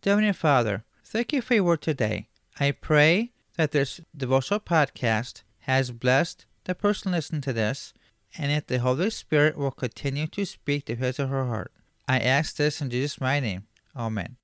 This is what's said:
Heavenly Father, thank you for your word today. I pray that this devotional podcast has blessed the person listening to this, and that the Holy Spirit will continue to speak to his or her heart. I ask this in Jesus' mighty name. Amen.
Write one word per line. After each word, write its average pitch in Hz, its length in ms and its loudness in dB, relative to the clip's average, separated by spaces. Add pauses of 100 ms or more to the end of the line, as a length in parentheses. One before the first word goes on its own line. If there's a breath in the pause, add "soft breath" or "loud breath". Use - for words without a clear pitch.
Heavenly 208 300 2
Father, 120 500 2 (200)
thank 233 300 -4
you 269 80 0
for 247 140 0
your 202 80 4
word 170 180 2
today. 107 460 -2 (320)
I 143 100 2
pray 160 640 2 (260)
that 156 140 0
this 139 300 -2 (140)
devotional 135 440 0
podcast 123 800 0 (200)
has 131 280 0
blessed 127 560 0 (200)
the 185 100 -4
person 202 360 0
listening 160 300 -2
to 131 120 -4
this, 113 380 -2 (460 soft breath)
and 143 140 -2
that 147 160 -2
the 127 120 0
Holy 131 300 2
Spirit 151 480 2
will 139 140 -2
continue 139 560 -6
to - 180 -4
speak - 400 -4
to 120 100 -4
his 127 240 -4
or 139 60 0
her 135 220 -2
heart. 107 240 -4 (360)
I 131 120 2
ask 135 360 0
this 147 260 0
in 131 100 -4
Jesus' 131 280 -4
mighty 135 280 0
name. 95 160 -4 (320)
Amen. 110 480 -4